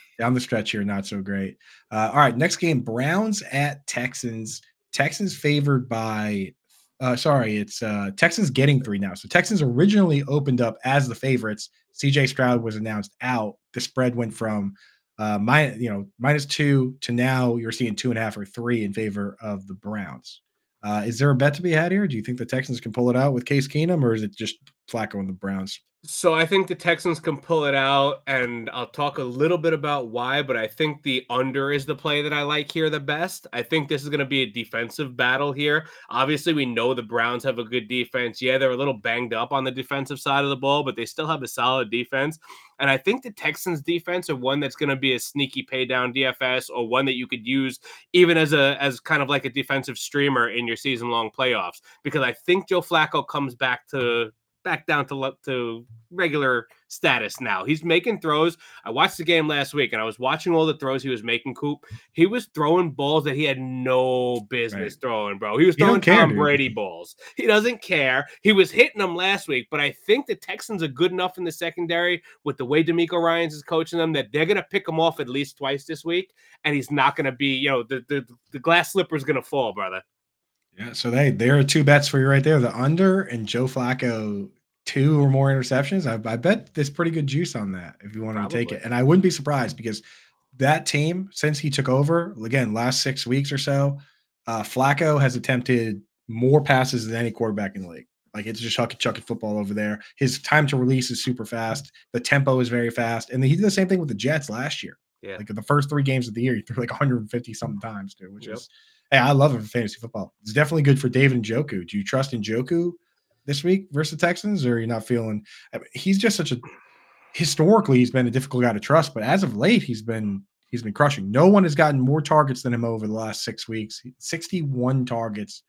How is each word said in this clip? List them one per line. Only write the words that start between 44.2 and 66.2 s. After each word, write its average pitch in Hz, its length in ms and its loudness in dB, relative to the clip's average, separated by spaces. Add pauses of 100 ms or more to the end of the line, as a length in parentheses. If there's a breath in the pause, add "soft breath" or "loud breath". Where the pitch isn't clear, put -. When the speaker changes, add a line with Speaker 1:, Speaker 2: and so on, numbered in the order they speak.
Speaker 1:
are 143 60 -2
one 135 240 0
that's 139 160 -6
gonna 143 180 0
be 131 200 0
a 120 40 -2
sneaky 135 460 -4
pay 131 220 -4
down 127 260 -2
D 135 120 -2
F 127 160 -2
S 127 300 -2
or 120 160 -4
one 127 200 0
that 135 100 0
you 123 100 -8
could 120 180 -8
use 131 360 -2 (320 loud breath)
even 170 240 8
as 156 160 4
a, 139 280 4
as 135 200 -2
kind 151 220 0
of 131 60 -4
like 139 160 0
a 131 60 -6
defensive 135 480 -4
streamer 135 520 0
in 120 180 -4
your 117 80 -4
season 120 340 -4
long 117 260 -2
playoffs, 113 440 -2 (240 soft breath)
because 143 180 -2
I 123 100 0
think 185 360 0
Joe 180 140 0
Flacco 156 440 0
comes 139 300 -6
back 123 320 -4
to, 120 420 -2 (320)
back 170 240 -6
down 147 200 0
to 139 80 -10
le-, 135 300 -6
to 120 420 -6 (240)
regular 143 560 0 (220 soft breath)
status 120 520 -2
now. 98 240 -2
He's 151 200 -2
making 180 360 0
throws. 160 380 0 (260 loud breath)
I 110 60 -8
watched 156 260 0
the 170 60 -8
game 160 240 2
last 143 280 -2
week, 135 180 -2
and 110 100 -2
I - 20 -2
was 110 140 -6
watching 160 360 0
all 160 120 4
the 151 100 0
throws 135 280 -4
he 139 40 -6
was 117 140 -4
making, 117 320 -4
Coop. 143 300 -6 (300 loud breath)
He 165 120 4
was 226 200 -2
throwing 160 440 2
balls 143 340 0
that 139 120 -2
he 151 80 0
had 135 160 0
no 127 800 0 (100)
business 107 440 -4
Speaker 2:
Right. - 60 -20
Speaker 1:
throwing, 107 380 -4
bro. 107 180 -4
He 160 100 6
was 175 100 4
Speaker 2:
He 139 40 4
don't 185 80 6
Speaker 1:
throwing 233 120 6
Speaker 2:
care, 180 160 8
Speaker 1:
Tom 226 140 8